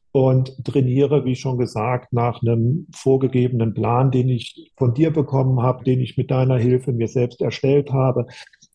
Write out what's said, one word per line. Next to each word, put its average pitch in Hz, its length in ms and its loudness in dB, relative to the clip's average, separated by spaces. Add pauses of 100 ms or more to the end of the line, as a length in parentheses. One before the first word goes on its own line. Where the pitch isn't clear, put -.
(120)
und 131 540 2
trainiere, 131 600 0
wie 127 100 -2
schon 127 220 -4
gesagt, 120 560 -4
nach 120 280 -2
einem 117 520 0
vorgegebenen 123 800 0
Plan, 120 380 0
den 127 180 0
ich - 480 -8
von 120 160 0
dir 156 180 0
bekommen 135 500 0
habe, 123 220 0
den 127 160 0
ich 123 180 -4
mit 127 140 -2
deiner 131 260 2
Hilfe 127 340 0
mir 113 160 -2
selbst 120 340 -2
erstellt 135 500 0
habe, 131 360 0 (480)